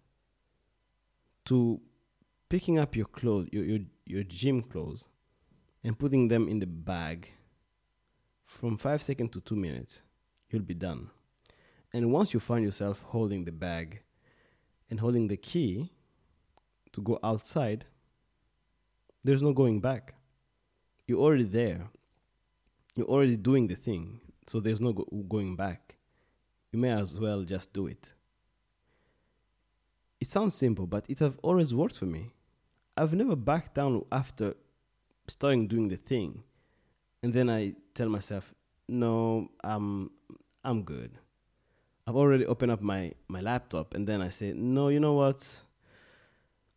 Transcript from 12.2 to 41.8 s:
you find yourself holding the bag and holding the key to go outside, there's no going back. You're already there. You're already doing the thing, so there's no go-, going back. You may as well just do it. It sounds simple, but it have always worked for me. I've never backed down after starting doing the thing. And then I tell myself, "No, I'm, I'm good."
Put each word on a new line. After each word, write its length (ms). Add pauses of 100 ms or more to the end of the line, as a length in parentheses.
you 60
find 240
yourself 440
holding 360
the 80
bag 500 (880)
and 100
holding 280
the 80
key 540 (1040)
to 80
go 220
outside, 640 (1400)
there's 180
no 100
going 280
back. 340 (920)
You're 140
already 240
there. 440 (1080)
You're 120
already 300
doing 320
the 80
thing, 440 (260)
so 140
there's 200
no 120
go-, 360
going 280
back. 400 (760)
You 60
may 120
as 280
well 260
just 280
do 140
it. 260 (2000)
It 80
sounds 280
simple, 300
but 220
it 120
have 220
always 300
worked 240
for 100
me. 240 (640)
I've 180
never 220
backed 400
down 340
after 440 (760)
starting 400
doing 200
the 80
thing. 460 (800)
And 100
then 160
I 260 (200)
tell 140
myself, 460 (340)
"No, 600 (140)
I'm, 480 (540)
I'm 180
good." 360 (880)